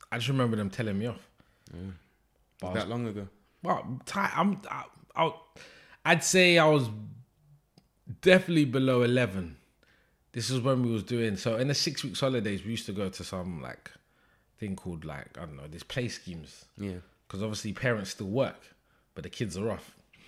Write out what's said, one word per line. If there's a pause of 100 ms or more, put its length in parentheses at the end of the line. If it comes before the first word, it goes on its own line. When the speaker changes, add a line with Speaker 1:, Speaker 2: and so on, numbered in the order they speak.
(120)
Speaker 1:
I
just
remember
them
telling
me
off. (480)
Speaker 2:
Mm. (680)
Speaker 1:
But
Speaker 2:
Was
Speaker 1:
I
was
Speaker 2:
that
long
ago? (360)
Speaker 1:
Well,
ti-,
I'm, (100)
I, (320)
I, (720)
I'd
say
I
was (1300)
definitely
below
eleven. (760)
This
is
when
we
was
doing,
so
in
the
six
weeks
holidays,
we
used
to
go
to
some,
like, (680)
thing
called,
like,
I
don't
know,
these
play
schemes. (120)
Speaker 2:
Yeah. (300)
Speaker 1:
'Cause
obviously
parents
still
work, (540)
but
the
kids
are
off. (320)